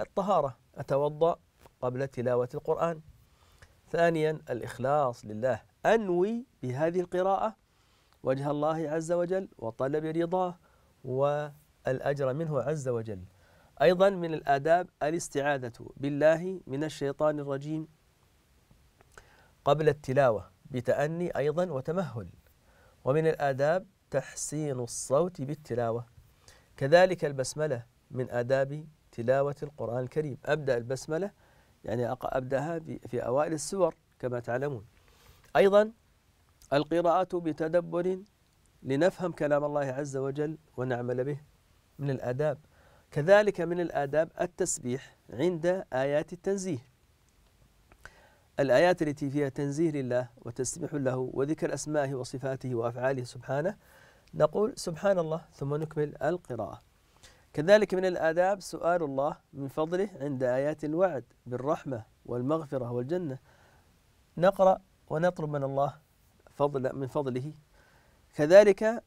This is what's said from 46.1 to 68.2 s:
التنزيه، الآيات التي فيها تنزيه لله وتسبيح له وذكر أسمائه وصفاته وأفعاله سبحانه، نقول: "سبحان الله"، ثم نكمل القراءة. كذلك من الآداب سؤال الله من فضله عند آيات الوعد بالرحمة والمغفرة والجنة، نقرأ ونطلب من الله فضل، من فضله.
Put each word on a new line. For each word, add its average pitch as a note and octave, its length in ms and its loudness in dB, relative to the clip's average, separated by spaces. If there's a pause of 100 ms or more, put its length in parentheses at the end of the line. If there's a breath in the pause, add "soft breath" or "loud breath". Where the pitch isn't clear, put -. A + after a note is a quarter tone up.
التنزيه، F#3 540 -4 (1700 loud breath)
الآيات D3+ 420 4
التي C#3+ 280 -2
فيها C#3+ 180 0
تنزيه C#3+ 420 -2
لله B2+ 380 -2 (120)
وتسبيح C3 540 -6
له C3 220 0
وذكر C#3+ 580 -4
أسمائه C#3+ 400 -2
وصفاته C3 600 -6
وأفعاله A#2+ 500 -2
سبحانه، C#3 520 -4 (580 soft breath)
نقول: D#3+ 420 2
"سبحان F#3 420 0
الله"، D#3+ 340 -2
ثم C#3+ 220 -4
نكمل D3+ 480 -4
القراءة. C3 600 -4 (680 soft breath)
كذلك F#3+ 420 6
من F#3 100 0
الآداب F3+ 560 2
سؤال E3+ 420 0
الله C#3 340 -2 (160)
من C#3 160 -8
فضله F3 420 -2 (100)
عند C3+ 220 -4
آيات C#3 420 0
الوعد D#3 400 0 (220)
بالرحمة B2+ 580 -4 (220)
والمغفرة C3 640 -4
والجنة، C3 480 -4 (1000 soft breath)
نقرأ F#3+ 400 6 (320)
ونطلب E3 400 0
من C#3 140 -2
الله C#3 300 0 (560)
فضل، C#3 460 0
من C3+ 100 -4
فضله. C#3 480 -4 (800 soft breath)